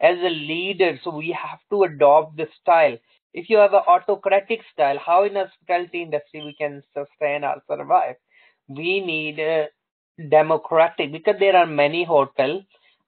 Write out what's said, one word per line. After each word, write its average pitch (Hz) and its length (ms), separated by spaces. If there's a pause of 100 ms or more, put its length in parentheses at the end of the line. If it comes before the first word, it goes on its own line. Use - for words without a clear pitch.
as 175 180
a 180 100
leader. 165 760
So 160 140
we 156 260
have - 180 (100)
to 202 140
adopt 151 520
the 156 100 (140)
style. 156 380 (340)
If 175 180
you 220 60
have 202 160
an 196 160
autocratic 196 720 (120)
style, 143 320
how 180 200
in 202 100
the 190 120
hospitality 175 560
industry 151 420
we 147 100
can 147 280 (120)
sustain 143 480
or 143 140 (120)
survive? 147 460 (540)
We 165 320
need 156 400
a 156 280 (640)
democratic, 156 840
because 160 260
there 196 160
are 175 120
many 151 360
hotels 151 600 (460)